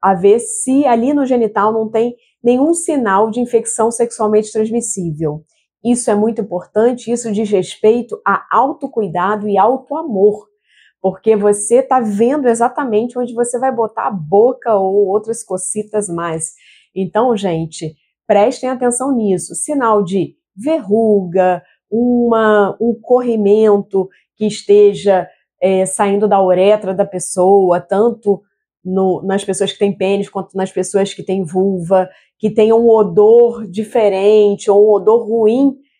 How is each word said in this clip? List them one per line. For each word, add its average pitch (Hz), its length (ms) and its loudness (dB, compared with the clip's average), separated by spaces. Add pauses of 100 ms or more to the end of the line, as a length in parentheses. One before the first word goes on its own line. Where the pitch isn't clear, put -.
a 190 140 2
ver 196 240 4
se 262 480 -2
ali 240 260 0
no 285 140 0
genital 220 440 0
não 220 160 -2
tem 233 280 -2 (280)
nenhum 254 300 2
sinal 226 560 0
de 220 100 -6
infecção 233 520 0
sexualmente 214 600 -2
transmissível. 170 920 -4 (400)
Isso 240 260 -2
é 208 60 2
muito 214 260 -2
importante, 220 720 -2
isso 233 200 -4
diz 208 200 -4
respeito 214 720 0
a 196 260 -2
autocuidado 208 960 -2
e 196 120 0
autoamor, 240 880 0 (600)
porque 220 280 0
você 208 440 0
tá 262 200 0
vendo 233 480 0
exatamente 240 680 -2
onde 247 160 -6
você 240 240 -4
vai 262 140 -2
botar 220 360 -4
a 247 40 -6
boca 208 640 0
ou 196 320 0
outras 214 340 -4
cocitas 208 680 -8
mais. 170 420 -6 (420)
Então, 214 440 0
gente, 165 580 -6 (320)
prestem 226 420 2
atenção 254 460 -2
nisso. 196 400 -2
Sinal 226 480 0
de 170 320 -4 (180)
verruga, 196 1120 0 (260)
uma, 226 920 2
um 233 200 0
corrimento 208 1080 2 (260)
que 214 100 -4
esteja, 202 840 2 (320)
é, 190 240 2
saindo 202 420 0
da 196 160 2
uretra 190 500 2
da 185 120 -2
pessoa, 185 720 2
tanto 202 640 -2 (420)
no, 185 400 -2
nas 196 220 -4
pessoas 190 260 -4
que - 80 -10
têm 202 180 -2
pênis 196 300 -2
quanto 190 300 -10
nas 190 160 -6
pessoas 190 400 -2
que 185 100 -14
têm 190 220 -4
vulva, 185 640 0 (280)
que 214 120 -2
tenham 226 360 2
um 233 40 6
odor 214 760 4
diferente 208 1040 0
ou 208 200 6
um - 20 6
odor 208 340 2
ruim, 233 520 0 (220)